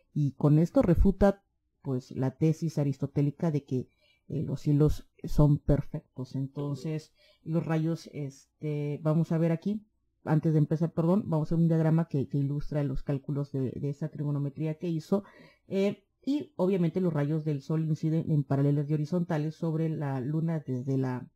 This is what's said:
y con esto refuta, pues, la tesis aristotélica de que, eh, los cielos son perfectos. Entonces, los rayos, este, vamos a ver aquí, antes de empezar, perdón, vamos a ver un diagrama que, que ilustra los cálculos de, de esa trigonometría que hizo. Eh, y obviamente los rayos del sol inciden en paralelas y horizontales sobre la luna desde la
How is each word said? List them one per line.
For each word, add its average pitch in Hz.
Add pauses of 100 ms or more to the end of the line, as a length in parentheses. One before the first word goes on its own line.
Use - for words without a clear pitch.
(140)
y 143
con 151
esto -
refuta, 196 (380)
pues, 131
la 131
tesis 160
aristotélica 147
de 147
que, 127 (400)
eh, 143
los 151
cielos 147 (140)
son 147
perfectos. -
Entonces, 143 (300)
los 160
rayos, 160
este, 147
vamos 156
a 165
ver 165
aquí, 202 (400)
antes 156
de 156
empezar, 160
perdón, 170
vamos 156
a 165
ver 165
un 165
diagrama 160
que, 135
que 143
ilustra 143
los 135
cálculos 143
de, 131
de 139
esa 151
trigonometría 147
que 180
hizo. 175 (420)
Eh, 196 (200)
y 285
obviamente 180
los 175
rayos 151
del 151
sol 160
inciden 156
en 147
paralelas 143
y 156
horizontales 156
sobre 160
la 143
luna 156
desde 135
la 127